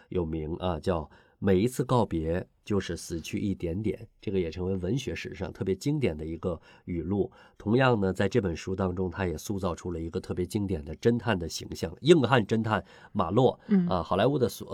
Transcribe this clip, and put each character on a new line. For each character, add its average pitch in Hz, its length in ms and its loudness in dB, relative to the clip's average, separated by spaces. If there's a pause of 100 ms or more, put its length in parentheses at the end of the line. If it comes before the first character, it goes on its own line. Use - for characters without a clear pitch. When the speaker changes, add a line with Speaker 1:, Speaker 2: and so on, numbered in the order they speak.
(100)
Speaker 1:
有 87 160 0
名 80 300 -4
啊， 87 220 -2
叫 82 300 -2 (320)
“每 95 180 6
一 104 80 4
次 127 160 0
告 123 220 4
别 82 420 -2 (200)
就 104 120 2
是 90 160 -4
死 82 240 -8
去 87 200 -6
一 98 160 0
点 87 280 -4
点”， - 240 -4 (140)
这 110 100 -8
个 98 80 0
也 82 120 0
成 90 160 -4
为 95 100 0
文 95 220 0
学 87 160 -6
史 - 200 -10
上 92 160 -6
特 - 140 -6
别 95 100 2
经 143 240 -2
典 104 160 0
的 78 80 -8
一 80 140 -6
个 85 240 -4 (240)
语 87 160 -4
录。 92 320 0 (240)
同 107 180 0
样 127 240 6
呢， 95 140 2
在 98 160 0
这 123 100 2
本 92 160 0
书 95 220 -6
当 92 180 0
中， 92 160 -2
他 92 160 -2
也 80 120 -2
塑 98 200 -4
造 90 160 -2
出 87 160 -8
了 85 80 -4
一 82 120 -6
个 92 100 -4
特 - 140 -6
别 90 100 0
经 101 220 -2
典 85 180 -2
的 78 120 -10
侦 120 220 4
探 104 200 0
的 82 100 -4
形 - 260 -10
象， 90 160 -6 (120)
硬 160 180 8
汉 117 260 4
侦 113 160 0
探 107 220 0 (280)
马 90 180 0
洛。 120 280 4 (100)
Speaker 2:
嗯。 185 200 4
Speaker 1:
啊， 92 140 0
好 104 140 -2
莱 104 100 6
坞 143 120 2
的 123 80 2
所-， - 280 -6